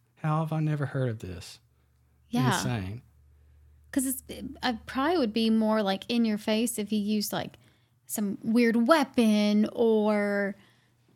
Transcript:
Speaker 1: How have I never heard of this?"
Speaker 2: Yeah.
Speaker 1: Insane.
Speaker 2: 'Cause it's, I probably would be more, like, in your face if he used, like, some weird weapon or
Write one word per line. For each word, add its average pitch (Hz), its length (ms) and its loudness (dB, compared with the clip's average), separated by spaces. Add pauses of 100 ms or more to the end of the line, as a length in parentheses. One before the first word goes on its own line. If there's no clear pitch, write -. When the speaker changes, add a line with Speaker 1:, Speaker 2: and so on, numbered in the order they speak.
(160)
Speaker 1:
How 156 240 -2
have 160 120 -4
I 156 80 -2
never 151 260 -2
heard 131 220 -2
of 110 100 -6
this?" 92 400 -14 (720)
Speaker 2:
Yeah. 240 300 2
Speaker 1:
Insane. 110 440 -4 (880)
Speaker 2:
'Cause 262 160 -2
it's, 262 160 -6 (400)
I 240 240 -2
probably 302 320 0
would 233 140 0
be 226 180 2
more, 220 320 2
like, 196 260 -2
in 240 160 0
your 214 140 -2
face 220 400 -2
if 208 120 -6
he 214 60 0
used, 208 360 -2
like, - 240 -6 (500)
some 202 360 -6
weird 233 440 4
weapon 214 840 4
or 208 840 0 (600)